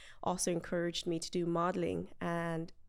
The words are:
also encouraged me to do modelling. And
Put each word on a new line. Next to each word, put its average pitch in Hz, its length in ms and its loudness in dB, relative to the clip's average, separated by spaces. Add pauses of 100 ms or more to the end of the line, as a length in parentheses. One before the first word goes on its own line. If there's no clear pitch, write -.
(220)
also 180 300 2
encouraged 170 560 0
me 170 100 2
to - 140 -4
do 175 140 2
modelling. 175 640 2 (100)
And 170 540 0 (160)